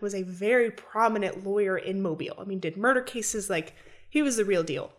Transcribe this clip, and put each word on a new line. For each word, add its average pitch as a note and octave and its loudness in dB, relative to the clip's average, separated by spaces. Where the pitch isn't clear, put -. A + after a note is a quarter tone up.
was G3+ -4
a F#3+ -4
very G#3 2
prominent G#3+ 0
lawyer G3 2
in G3 -2
Mobile. E3+ -2
I F#3 -10
mean, G3 -4
did F3 -4
murder B3+ 4
cases, A3 -6
like, E3 -2
he D4 2
was C#4 2
the G#3+ 2
real F#3 2
deal. D#3 -6